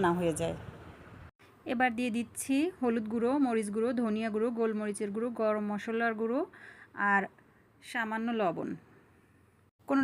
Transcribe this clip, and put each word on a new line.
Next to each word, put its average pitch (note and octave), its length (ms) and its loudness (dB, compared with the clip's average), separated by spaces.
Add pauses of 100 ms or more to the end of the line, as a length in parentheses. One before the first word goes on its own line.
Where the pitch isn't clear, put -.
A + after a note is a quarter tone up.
না E3+ 60 6
হয়ে E3+ 280 2
যায়। E3 160 -2 (1080)
এবার B3+ 320 2
দিয়ে B3 120 0
দিচ্ছি A#3 460 -2 (220)
হলুদ A#3 340 0
গুঁড়ো, A#3 260 2
মরিচ A3+ 320 2
গুঁড়ো, A3 220 0
ধনিয়া A3+ 420 0
গুঁড়ো, G#3+ 160 2
গোলমরিচের G#3+ 600 -2
গুঁড়ো, A3 200 -2
গরম G#3+ 400 0
মশলার A3+ 500 -2
গুঁড়ো A3+ 200 0 (540)
আর G3+ 280 4 (600)
সামান্য A3+ 460 -2 (120)
লবণ। E3+ 280 0 (1200)
কোনো C4+ 160 4